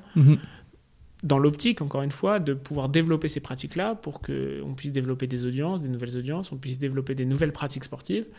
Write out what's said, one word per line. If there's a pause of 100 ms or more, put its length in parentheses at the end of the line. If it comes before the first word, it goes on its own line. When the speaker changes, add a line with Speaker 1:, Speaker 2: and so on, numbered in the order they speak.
(160)
Speaker 1:
Mhm. (840)
Speaker 2:
dans
l'optique,
encore
une
fois,
de
pouvoir
développer
ces
pratiques-là
pour
qu'on
puisse
développer
des
audiences,
des
nouvelles
audiences,
on
puisse
développer
des
nouvelles
pratiques
sportives, (140)